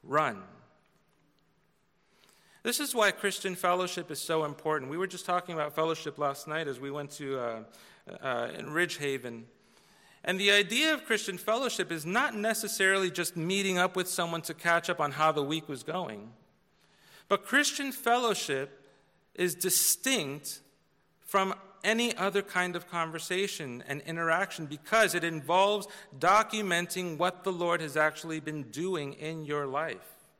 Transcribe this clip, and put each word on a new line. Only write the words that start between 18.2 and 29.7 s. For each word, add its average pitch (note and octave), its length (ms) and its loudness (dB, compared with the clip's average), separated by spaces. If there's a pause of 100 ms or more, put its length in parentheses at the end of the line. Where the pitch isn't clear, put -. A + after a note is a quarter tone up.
is F3 220 0
distinct F3 1040 0 (580)
from F#3+ 400 0 (240)
any A3+ 340 2
other F#3+ 260 2
kind F3+ 340 0
of E3+ 120 -8
conversation D#3+ 1000 -4
and C#3+ 140 -4
interaction E3 640 0
because F3 500 2
it E3 80 0
involves F3+ 640 2 (280)
documenting F3+ 1000 2
what F3 240 0
the G3 80 -2
Lord E3+ 300 0
has D3+ 160 -4
actually D#3 420 0
been D3 320 -8
doing D3+ 440 -4
in D#3 300 -8
your D3 220 -2
life. C3+ 440 -6 (300)